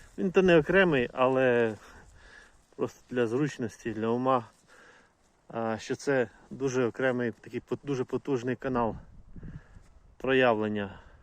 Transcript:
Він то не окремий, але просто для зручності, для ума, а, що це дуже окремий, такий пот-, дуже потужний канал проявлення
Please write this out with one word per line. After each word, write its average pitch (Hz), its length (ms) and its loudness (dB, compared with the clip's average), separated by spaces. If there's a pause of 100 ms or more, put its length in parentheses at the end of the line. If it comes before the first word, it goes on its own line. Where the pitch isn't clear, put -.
(180)
Він 196 140 -2
то 190 100 4
не 175 160 6
окремий, 156 560 4
але 127 600 4 (1000)
просто - 340 -6
для 123 180 0
зручності, 123 640 -4
для 107 160 -4
ума, 127 420 0 (960)
а, 113 300 -6
що 123 180 -8
це 131 340 0 (200)
дуже 127 360 -2
окремий, 123 460 -2
такий - 300 -12
пот-, - 240 -8
дуже 131 180 -4
потужний 127 520 -4
канал 120 400 -4 (1200)
проявлення 107 840 0 (240)